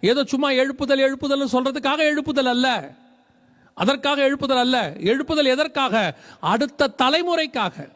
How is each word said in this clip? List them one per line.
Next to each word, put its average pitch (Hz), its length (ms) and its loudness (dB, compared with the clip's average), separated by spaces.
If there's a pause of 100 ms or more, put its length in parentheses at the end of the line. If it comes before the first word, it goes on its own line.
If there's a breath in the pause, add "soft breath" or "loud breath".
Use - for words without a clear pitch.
ஏதோ 254 240 2
சும்மா 277 260 0
எழுப்புதல் 269 560 0
எழுப்புதல்னு 277 460 0
சொல்றதுக்காக 269 460 -2
எழுப்புதல் 294 560 0
அல்ல, 226 400 -2 (800 soft breath)
அதற்காக 277 540 0
எழுப்புதல் 277 300 0
அல்ல. 247 400 0
எழுப்புதல் 277 460 0
எதற்காக? 254 720 0 (240 loud breath)
அடுத்த 233 640 0
தலைமுறைக்காக. 285 920 -2